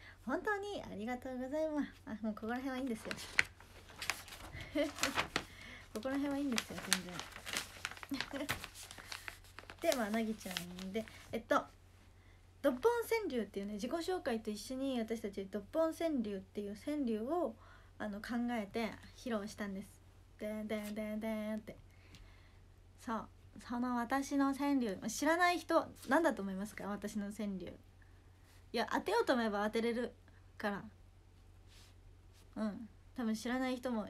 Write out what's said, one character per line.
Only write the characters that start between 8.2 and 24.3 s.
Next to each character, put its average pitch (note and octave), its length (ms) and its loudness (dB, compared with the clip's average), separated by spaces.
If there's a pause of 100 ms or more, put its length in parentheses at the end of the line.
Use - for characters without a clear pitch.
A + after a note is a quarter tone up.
<laughs> - 40 -18 (1120)
で、 D#4+ 120 6
ま A3+ 100 2
あ、 G3+ 40 0
な A3+ 120 2
ぎ A3 120 0
ち - 140 -8
ゃ F#3 40 -6
ん F3+ 420 -4
で、 A3 100 0 (260)
え - 60 -2
っ A#3 60 -2
と、 - 200 4 (1000)
ド C#4+ 80 8
ッ - 20 0
ポ B3+ 160 4
ン A#4+ 40 8 (140)
川 G#4+ 240 2
柳 B3 120 2
っ - 20 0
て G3 160 -4
い G3+ 40 -2
う - 20 -4
ね、 G#3 80 -4
自 G#3 120 -2
己 - 40 -2
紹 F4 320 0
介 A3+ 180 2
と G#3+ 100 -4
一 G#3 80 -4
緒 - 180 -6
に C4 220 0
私 A3+ 220 0
た G3+ 100 -2
ち G3 200 -4
ド G#3 80 -2
ッ G3+ 120 -2
ポ D#4+ 160 4
ン D#4+ 60 2
川 E4 180 2 (120)
柳 G#3 140 -2
っ F#3+ 40 -2
て G#3 220 -6
い G3+ 80 -4
う G#3+ 60 -8 (100)
川 D4+ 180 0
柳 A3 160 2
を、 C4+ 340 2 (440)
あ G#3+ 100 -2
の、 G3+ 120 -4
考 - 80 -8 (240)
え G#3+ 140 0
て A3 220 0 (300)
披 A#3 180 -2
露 G3+ 100 0
し G#3+ 100 -8
た G#3 100 -4
ん G3 80 -4
で G3 80 -4
す。 - 60 -12 (500)
で G#3+ 120 -2
ん G#3+ 160 -4
で G#3+ 140 0
ん G#3 140 -6
で G#3+ 220 -2
ん G#3+ 40 0
で A3 80 -2
ん G#3+ 280 -2
っ - 20 -2
て。 - 180 -10 (1300)
そ A3+ 100 -2
う、 G#3 140 -4 (320)
そ A#3+ 180 -4
の B3 200 2
私 C4+ 400 2